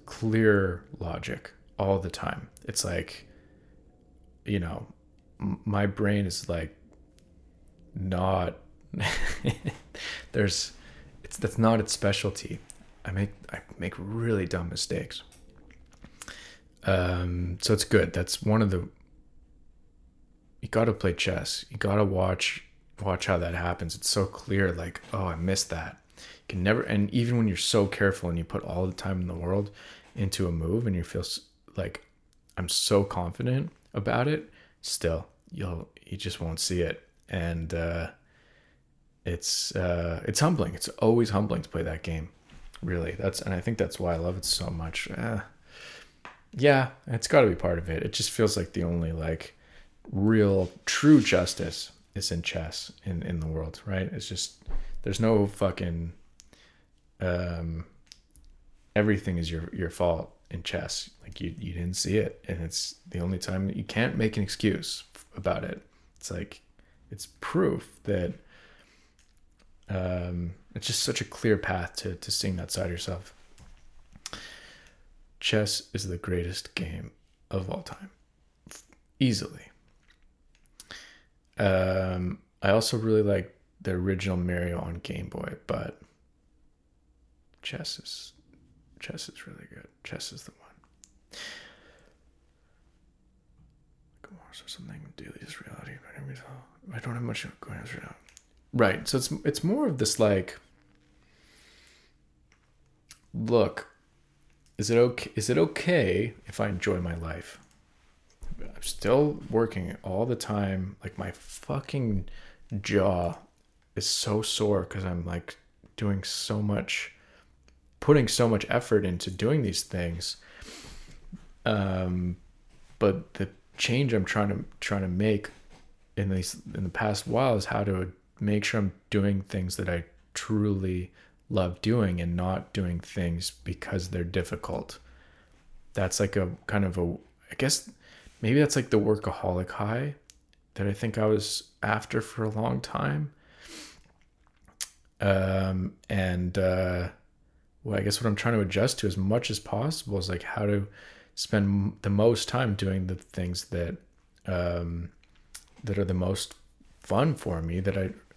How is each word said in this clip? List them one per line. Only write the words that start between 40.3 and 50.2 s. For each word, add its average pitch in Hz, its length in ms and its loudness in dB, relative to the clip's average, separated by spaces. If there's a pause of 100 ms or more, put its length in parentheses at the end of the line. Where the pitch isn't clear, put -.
humbling. 143 340 4
It's - 140 -6
always 113 440 4
humbling 98 300 2
to - 80 -10
play 82 140 -2
that 80 200 -4
game, 82 260 -4 (520)
really. 85 380 -2
That's, - 220 -2
and 95 120 -2
I 90 60 0
think 113 180 -2
that's - 220 0
why 87 140 2
I 82 40 0
love 90 200 -2
it - 80 -6
so - 240 0
much. 80 420 -6
Uh, 113 300 -2 (1120)
yeah, 135 380 6 (180)
it's 113 200 -4
gotta 135 200 8
be 87 80 4
part 87 220 0
of 85 120 -6
it. 80 140 -2
It - 100 -4
just - 180 -2
feels 110 240 4
like 87 180 -4
the 90 100 -2
only, 85 280 0
like, 80 440 -4 (560)
real, 98 600 6 (140)